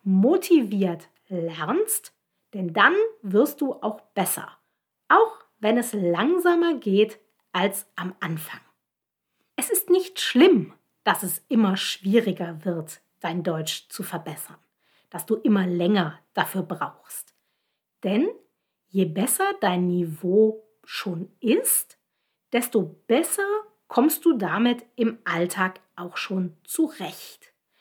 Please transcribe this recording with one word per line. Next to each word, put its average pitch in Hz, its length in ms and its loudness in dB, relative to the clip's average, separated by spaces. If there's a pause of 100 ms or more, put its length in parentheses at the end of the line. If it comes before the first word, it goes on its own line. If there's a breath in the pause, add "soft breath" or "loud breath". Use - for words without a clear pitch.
motiviert 202 1080 2 (180)
lernst, 170 840 -4 (400)
denn 185 180 -6
dann 214 220 6 (260)
wirst 220 400 2
du 269 140 -2
auch 208 260 -6 (140)
besser, - 420 -4 (540)
auch 427 340 4 (140)
wenn 214 180 2
es 240 160 -2
langsamer 339 840 2
geht 208 440 2 (320)
als 190 420 -2
am 180 260 -10
Anfang. 165 400 -8 (960)
Es - 120 -6
ist - 220 -2
nicht 370 280 0
schlimm, 254 540 4 (320)
dass - 180 0
es 175 280 -6
immer 214 260 2
schwieriger 190 880 -4
wird, 165 380 -8 (180)
dein 175 220 -6
Deutsch 160 480 -6
zu - 120 -10
verbessern, - 540 -12 (540)
dass - 160 -12
du 220 80 -2
immer 208 320 2
länger 175 520 0 (140)
dafür - 300 -4
brauchst. - 720 -10 (680)
Denn 214 280 0 (580)
je 190 160 0
besser 254 560 -2
dein 180 280 0
Niveau 180 800 2 (180)
schon 180 460 -8 (100)
ist, - 580 0 (560)
desto 240 280 0 (240)
besser 330 400 0 (460)
kommst 302 320 2
du 339 80 6
damit 233 540 -2 (100)
im 226 280 -2
Alltag 180 560 -2 (160)
auch 180 200 -14
schon 180 480 -6
zurecht. - 880 -8 (280 soft breath)